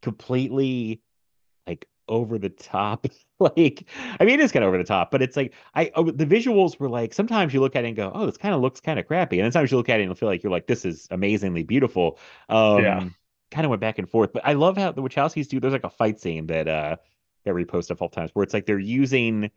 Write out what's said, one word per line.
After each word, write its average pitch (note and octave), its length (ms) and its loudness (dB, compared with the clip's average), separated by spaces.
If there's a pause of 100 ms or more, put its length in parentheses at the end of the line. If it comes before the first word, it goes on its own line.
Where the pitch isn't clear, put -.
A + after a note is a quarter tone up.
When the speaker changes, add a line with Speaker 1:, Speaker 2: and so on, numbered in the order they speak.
Speaker 1:
completely, B2+ 1000 -4 (640)
like, - 220 -12 (200)
over A2+ 300 -2
the G2 120 -4
top. - 640 -4
<laughs> - 40 -20 (240)
Like, E3 480 2 (320)
I - 40 6
mean, C4 160 4
it D4+ 40 6
is A#3 80 0
kinda A#2 160 4
over F#2 100 2
the F2+ 60 0
top, F#2 280 0
but C3 100 2
it's B2+ 140 -2
like, C3+ 180 -4 (200)
I, D#3+ 220 0
oh, E3 140 2
the D3+ 160 -2
visuals G3 540 2
were C#3 80 -2
like, A#2 260 -4
sometimes G3+ 400 0
you C3+ 60 4
look C3+ 160 2
at B2 80 0
it A#2 40 -4
and A2+ 80 -6
go, G2+ 180 -4
"Oh, G#3 120 -4
this A#2 120 -4
kinda G3 200 -2
looks B2+ 220 -2
kinda C#3 240 -4
crappy." D#3+ 340 -2
And F#2+ 80 2
then A#2+ 60 0
sometimes C#3 200 2
you C3+ 60 4
look A#2+ 120 -2
at A2+ 100 2
it G2+ 40 2
and F#2 140 -6
feel A2+ 100 -2
like F#2 140 -2
you're G2 100 -2
like, F2 160 -2
"This A#2+ 180 -2
is E2+ 260 -8
amazingly F#2+ 520 -2
beautiful." F#2 540 0 (300)
Um, G#2+ 460 4
Speaker 2:
Yeah. F#2 140 -6 (440)
Speaker 1:
kinda D#3 160 -2
went A2 140 -2
back A2 160 -4
and F#2 120 -6
forth, A2+ 220 4
but - 140 -6
I D3 80 2
love E3+ 240 2
how F#3+ 140 -2
the C#3 100 -8
Wachowskis C#3+ 460 -2
do, C3 120 -4
there's, C3 140 0
like, B2+ 100 -4
a - 60 -6
fight A2 300 0
scene D#2+ 280 -6
that, D#2+ 200 -2
uh, D#2 280 -2 (480)
that G2 100 -2
repost F2 360 -4
a F2 40 -4
couple E2+ 160 -6
times E2 240 -8
where G2+ 100 0
it's F#2 100 -10
like G#2+ 120 -2
they're G#2 140 0
using A#2 640 0 (120)